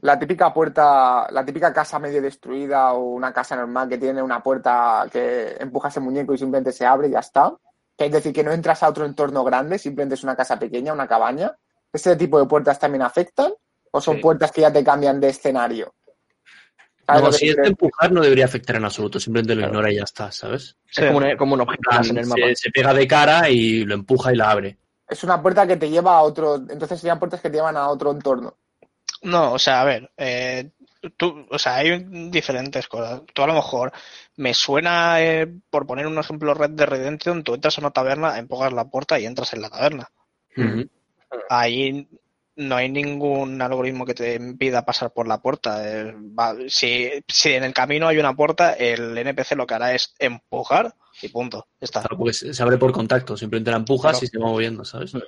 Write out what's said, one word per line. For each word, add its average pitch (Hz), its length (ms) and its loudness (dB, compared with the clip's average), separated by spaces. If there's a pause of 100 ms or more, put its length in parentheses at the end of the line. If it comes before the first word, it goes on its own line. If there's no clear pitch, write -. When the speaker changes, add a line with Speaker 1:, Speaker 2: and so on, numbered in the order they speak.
Speaker 1:
la 143 180 4
típica 165 340 0
puerta, 139 760 4
la 135 140 -2
típica 151 280 0
casa 151 260 -2
medio 143 220 -2
destruida 135 720 -2
o 123 60 0 (140)
una 127 200 -6
casa 127 220 -4
normal 123 340 -4
que 127 80 -4
tiene 135 240 -2
una 123 220 -4
puerta 120 680 2
que 120 480 -4
empujas 135 380 -6
el 135 60 -6
muñeco 135 300 -2
y 131 40 0
simplemente 131 340 -2
se 123 140 -4
abre 135 220 4
y 135 40 0
ya 120 80 0
está. 143 340 2 (440)
Que 147 80 0
es 151 60 -2
decir, 151 200 0
que 151 120 0
no 151 80 0
entras 165 320 0
a 156 60 6
otro 151 160 -2
entorno 143 380 -2
grande, 131 360 0
simplemente 139 360 -4
es - 80 -12
una 131 120 -4
casa 127 240 -2
pequeña, 123 340 -4
una 139 140 -4
cabaña. 123 440 0 (400)
¿Ese 180 240 2
tipo 156 240 4
de 139 60 6
puertas 143 340 2
también 143 220 0
afectan? 180 500 0 (380)
¿O 143 100 0
son 143 180 0
Speaker 2:
Sí. 143 40 -8
Speaker 1:
puertas 156 300 2
que 160 100 0
ya 151 100 6
te 147 120 4
cambian 143 360 2
de 135 100 4
escenario? 120 680 -4 (1120)
¿Sabes 147 140 8
Speaker 3:
No, 139 60 6
Speaker 1:
lo 143 40 6
que 147 60 2
Speaker 3:
si 147 80 2
Speaker 1:
te 156 60 4
Speaker 3:
es 151 40 2
de - 0 -
Speaker 1:
quiero 143 60 2
decir? 202 100 6
Speaker 3:
empujar, 175 400 2
no 180 100 4
debería 131 240 6
afectar 123 300 -4
en 110 100 0
absoluto. 101 340 -4
Simplemente 113 360 0
lo 110 60 -2
Speaker 4:
Claro. 101 120 -2
Speaker 3:
ignora 107 180 2
y 104 40 2
ya 101 80 -2
está, 101 280 -10
¿sabes? 110 440 -10 (200)
Speaker 4:
Es 160 120 2
como 139 100 4
un, 139 200 2
como 139 180 2
un 127 60 0
objeto - 280 -4
más 117 200 2
en 120 100 0
el 117 60 -4
Speaker 3:
Se, 123 40 -4
Speaker 4:
mapa. 120 120 2 (120)
Speaker 3:
se 120 160 -4
pega 135 240 2
de 135 140 4
cara 151 420 6
y 113 340 4
lo 104 120 -4
empuja 127 360 2
y 123 40 4
la 107 160 4
abre. 101 260 0 (320)
Speaker 1:
Es - 140 -8
una 175 180 2
puerta 190 240 4
que 190 120 2
te 156 120 -2
lleva 170 280 6
a 156 40 8
otro, 151 360 2
entonces 147 420 -8
serían 170 180 -2
puertas 175 240 -6
que 170 80 -4
te 151 60 -6
llevan 156 220 0
a 143 120 0
otro 143 220 -2
entorno. 135 460 -4 (680)
Speaker 2:
No, 170 300 2
o 127 40 -2
sea, 127 240 2
a 131 40 4
ver, 127 320 -2
eh, 127 520 -6 (460)
tú, 151 340 -6
o - 80 -6
sea, 127 200 -2
hay 170 280 0 (240)
diferentes 139 580 -4
cosas. 117 340 -8 (120)
Tú - 80 -2
a 139 60 2
lo 165 60 0
mejor, 127 380 -2 (440)
me 127 180 -2
suena, 170 680 2
eh, 160 240 0 (240)
por 143 160 -2
poner 135 180 -6
un 156 140 -4
ejemplo, 151 340 -4
Red 147 180 0
Dead 151 160 2
Redemption, 151 560 -4
tú 123 120 -4
entras 151 220 -2
a 151 40 -8
una 147 100 -2
taberna, 139 460 -2
empujas 127 360 -4
la 120 160 -4
puerta 147 280 -2
y 107 80 -4
entras 123 280 -8
en 113 80 -10
la 104 80 -12
taberna. 135 400 -4 (460)
Speaker 3:
Ujú. 113 320 -2 (640)
Speaker 2:
Ahí 127 580 0 (500)
no 135 180 -4
hay 127 140 0
ningún 139 720 -4
algoritmo 127 440 -4
que 123 80 -6
te 120 220 -4
impida 123 500 -4
pasar 120 260 -4
por 117 160 -4
la 110 140 -2
puerta. 117 460 -4
Eh, 110 300 -8
va, 110 380 -4 (120)
si, 123 440 -2 (160)
si - 260 2
en 131 100 0
el 131 100 -4
camino 147 340 0
hay 160 120 2
una 139 160 0
puerta, 156 380 2
el 117 440 -2
N 127 160 -4
P 131 100 -4
C 147 120 -2
lo 131 100 -4
que 123 80 -6
hará 110 200 0
es - 260 -2
empujar 135 760 -2 (280)
Y - 80 -12
punto, 117 380 -8 (120)
ya 135 60 -12
está. 113 160 -4
Speaker 3:
Claro, - 160 -6
porque 117 160 -2
se, - 200 -8
se - 100 -4
abre 123 140 4
por 127 140 4
contacto, 127 440 -2
simplemente 113 360 -4
la 113 60 0
empujas 131 420 2
Speaker 2:
Claro. 127 60 -4
Speaker 3:
y - 20 -4
se 113 100 -8
va 110 100 -2
moviendo, 110 380 -2
¿sabes? - 280 -14 (140)